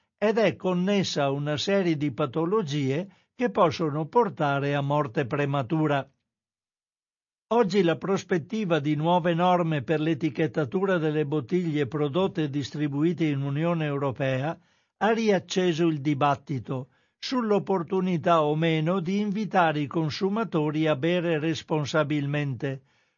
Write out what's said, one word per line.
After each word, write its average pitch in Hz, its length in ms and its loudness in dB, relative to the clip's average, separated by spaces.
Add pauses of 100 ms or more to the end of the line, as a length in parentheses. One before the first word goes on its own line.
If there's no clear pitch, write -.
(180)
ed 214 200 2
è 202 180 4
connessa 185 680 0
a 139 60 0
una 143 260 -2
serie 175 400 0
di 143 160 -2
patologie 151 960 -2 (260)
che 247 160 -2
possono 160 560 0
portare 143 680 0
a 143 60 0
morte 143 460 -2
prematura. 143 840 0 (1400)
Oggi 208 300 4
la 165 140 4
prospettiva 180 840 -2
di 147 160 0
nuove 170 400 2
norme 170 480 2
per 156 180 0
l'etichettatura 160 960 0
delle 151 280 0
bottiglie 147 600 0
prodotte 156 580 0
e 143 60 -2
distribuite 147 760 -2
in 143 160 -2
Unione 156 420 -2
Europea 139 760 -2 (380)
ha 208 160 2
riacceso 185 760 2
il 156 140 0
dibattito 139 880 -2 (300)
sull'opportunità 185 1200 2
o 151 140 2
meno 160 440 2
di 190 200 -2
invitare 180 600 0
i 143 60 -2
consumatori 160 1000 -2
a 151 100 2
bere 165 420 0
responsabilmente, 147 1500 -2 (320)